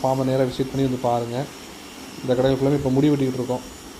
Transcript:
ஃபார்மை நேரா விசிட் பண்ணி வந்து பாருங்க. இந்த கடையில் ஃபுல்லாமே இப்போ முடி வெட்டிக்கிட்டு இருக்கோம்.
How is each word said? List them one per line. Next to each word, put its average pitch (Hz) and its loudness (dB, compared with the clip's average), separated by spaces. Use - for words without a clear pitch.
ஃபார்மை 131 2
நேரா 131 2
விசிட் 131 -2
பண்ணி 135 0
வந்து 127 0
பாருங்க. 120 0
இந்த 131 2
கடையில் 131 4
ஃபுல்லாமே 139 4
இப்போ 135 2
முடி 139 4
வெட்டிக்கிட்டு 131 0
இருக்கோம். 123 -4